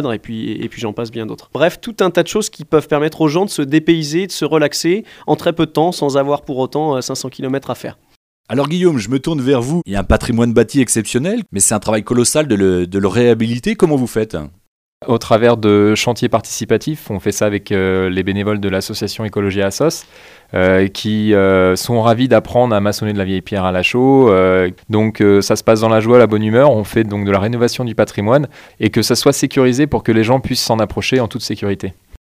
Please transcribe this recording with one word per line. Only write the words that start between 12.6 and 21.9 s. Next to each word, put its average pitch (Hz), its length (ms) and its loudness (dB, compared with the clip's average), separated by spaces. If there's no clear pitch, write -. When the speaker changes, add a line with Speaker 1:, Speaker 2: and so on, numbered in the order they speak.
Speaker 2:
de 92 100 -4
le 98 100 2
réhabiliter. 117 680 0
Comment 156 200 2
vous 127 120 0
faites ? 110 300 -4
Speaker 3:
Au 117 100 2
travers 117 380 2
de 107 400 4
chantiers 120 320 -2
participatifs, 113 840 -4
on 95 120 -8
fait 104 100 -2
ça 107 140 -2
avec, 101 260 -2
euh, 95 380 0
les 92 120 -2
bénévoles 101 380 -2
de 101 80 -4
l'association 98 560 -6
Écologie 101 380 -2
Assos, 131 420 -2
euh, 95 360 2
qui, 107 440 -2
euh, 95 440 4
sont 117 240 -2